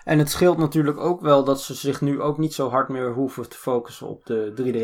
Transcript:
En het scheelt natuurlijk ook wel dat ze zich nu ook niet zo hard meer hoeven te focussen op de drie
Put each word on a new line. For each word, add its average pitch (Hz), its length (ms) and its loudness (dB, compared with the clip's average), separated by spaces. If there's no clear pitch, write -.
En 156 140 2
het 147 120 2
scheelt 175 280 4
natuurlijk 147 400 2
ook 175 220 -2
wel 143 240 6
dat 135 180 0
ze 135 120 -10
zich 135 260 -4
nu 143 200 -2
ook 147 180 -2
niet 156 160 -2
zo 135 140 -2
hard 131 200 0
meer 127 240 -4
hoeven 131 360 -4
te - 80 -20
focussen - 520 -4
op - 180 -14
de 110 280 -4
drie 127 180 -2